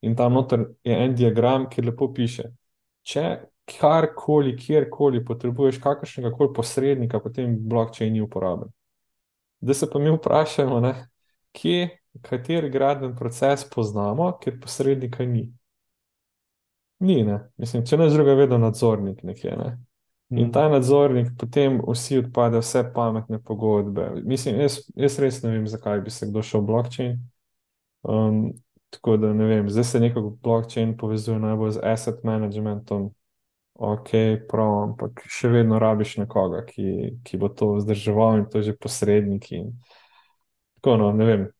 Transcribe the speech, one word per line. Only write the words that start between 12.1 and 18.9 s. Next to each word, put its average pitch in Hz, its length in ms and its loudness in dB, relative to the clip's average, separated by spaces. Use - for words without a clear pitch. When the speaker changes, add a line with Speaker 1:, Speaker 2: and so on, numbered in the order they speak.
Speaker 1:
kateri 147 500 -4
gradbeni 135 440 0
proces 135 540 -2
poznamo, 107 680 -2
kjer - 220 -6
posrednika 131 680 -2
ni. 120 180 -2
Ni, 185 220 4
ne. 104 160 -2
Mislim, 117 280 -4
če 151 140 2
ne 165 100 6
drugega, 143 300 6
vedno 127 180 6
nadzornik 110 680 0